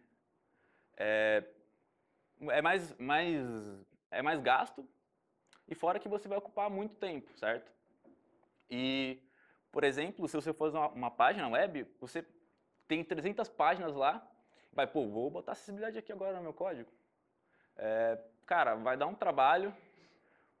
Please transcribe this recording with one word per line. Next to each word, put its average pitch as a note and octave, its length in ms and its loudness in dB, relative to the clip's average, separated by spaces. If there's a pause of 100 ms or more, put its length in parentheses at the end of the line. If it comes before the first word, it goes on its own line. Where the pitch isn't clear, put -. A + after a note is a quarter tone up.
(960)
É, G#2+ 460 4 (1080)
é D3 120 4
mais, E3+ 340 0
mais, D3+ 460 0 (640)
é F#2 140 -4
mais D#3 180 0
gasto C3 480 2 (800)
e A2+ 80 -10
fora F#3 240 0
que G#3 100 -10
você G#3 200 -6
vai G3 100 -2
ocupar G3+ 320 -4
muito G#3 240 -6
tempo, D#3+ 420 -8
certo? A2+ 360 -4 (1000)
E, C3 500 -2 (520)
por C#3+ 100 -2
exemplo, D3 460 0
se - 80 -6
você D3+ 160 -4
for D#3 200 0
uma, D3+ 180 0
uma B2 200 -6
página D3+ 380 2
web, D3 360 0 (140)
você E3 260 -10 (640)
tem D#3+ 160 0
trezentas F#3 460 -2
páginas E3 480 2
lá, C#3+ 280 2 (480)
vai, C#3 140 2
"Pô, C3+ 220 2
vou A2+ 200 -2
botar E3+ 240 -8
acessibilidade G#3+ 460 -8
aqui G#3+ 140 -10
agora F#3+ 240 -4
no F3+ 60 -8
meu D#3+ 100 -6
código." D#3+ 360 -6 (880)
É, A2+ 400 0 (300)
cara, C#3 300 4
vai B2+ 200 0
dar D3 120 0
um G3+ 60 -8
trabalho, F3 600 4 (840)